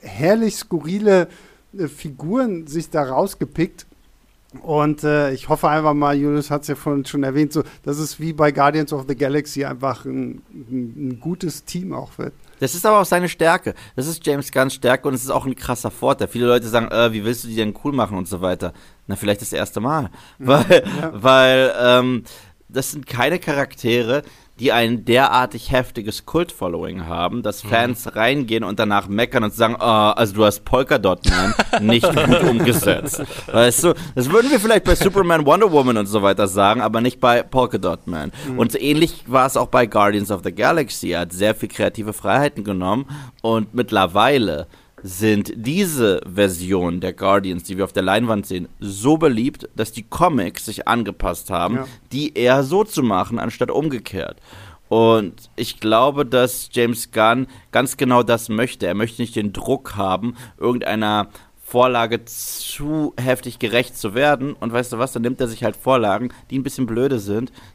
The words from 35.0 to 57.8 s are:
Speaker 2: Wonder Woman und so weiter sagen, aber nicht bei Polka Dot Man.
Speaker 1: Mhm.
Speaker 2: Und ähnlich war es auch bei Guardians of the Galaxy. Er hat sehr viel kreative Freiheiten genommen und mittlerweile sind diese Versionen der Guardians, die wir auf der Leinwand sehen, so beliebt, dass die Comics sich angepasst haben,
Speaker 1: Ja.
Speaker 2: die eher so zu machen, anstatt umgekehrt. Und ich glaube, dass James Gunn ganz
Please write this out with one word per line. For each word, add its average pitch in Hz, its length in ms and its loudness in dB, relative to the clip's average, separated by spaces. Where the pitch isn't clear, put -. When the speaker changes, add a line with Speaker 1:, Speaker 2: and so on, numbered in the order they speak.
Speaker 2:
Wonder 180 260 6
Woman 127 260 4
und 104 100 0
so 104 160 0
weiter 98 240 4
sagen, 101 340 2
aber 110 200 0
nicht 123 180 -2
bei 120 240 4
Polka 123 340 0
Dot 90 300 -4
Man. 80 240 -8
Speaker 1:
Mhm. 127 60 -6
Speaker 2:
Und 120 240 0
ähnlich 151 460 0
war 127 180 4
es 135 120 -2
auch 120 100 2
bei 123 180 2
Guardians 101 460 2
of 95 120 -4
the 92 80 -4
Galaxy. 120 600 0
Er 85 100 -2
hat 87 120 -6
sehr 101 200 0
viel 107 160 -8
kreative 107 440 -4
Freiheiten 117 500 0
genommen 98 420 -2
und 113 320 -2
mittlerweile 104 880 2
sind 104 520 0
diese 131 720 0
Versionen 90 760 0
der 90 120 -4
Guardians, 95 500 0
die 92 140 -10
wir 98 60 -2
auf 92 100 -4
der 98 80 0
Leinwand 104 460 0
sehen, 90 200 -6
so 104 380 0
beliebt, 139 580 -2
dass 110 160 -6
die 117 100 -12
Comics 131 640 -2
sich - 220 -8
angepasst 98 640 -4
haben, 90 240 -2
Speaker 1:
Ja. 131 100 -6
Speaker 2:
die 143 240 -6
eher 123 280 4
so 175 200 0
zu 160 200 -4
machen, 107 340 0
anstatt - 320 -4
umgekehrt. 123 680 -6
Und 113 460 4
ich - 240 -10
glaube, 131 460 2
dass 123 460 0
James 120 400 -2
Gunn 117 340 2
ganz 127 240 0